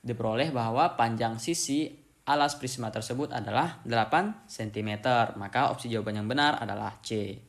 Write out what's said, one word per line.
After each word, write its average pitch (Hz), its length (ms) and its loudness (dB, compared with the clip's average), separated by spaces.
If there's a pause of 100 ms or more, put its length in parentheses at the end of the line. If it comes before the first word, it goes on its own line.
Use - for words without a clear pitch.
diperoleh 117 480 0
bahwa 127 480 2
panjang 113 400 0
sisi 147 560 -2 (320)
alas 143 320 2
prisma 123 320 -6
tersebut 123 480 -4
adalah 120 480 -2
delapan 120 480 2 (160)
sentimeter. 107 880 0
Maka 101 320 0
opsi 120 240 -2
jawaban 107 320 -2
yang 107 80 -2
benar 147 240 4
adalah 104 480 -4
C. 101 320 -4 (120)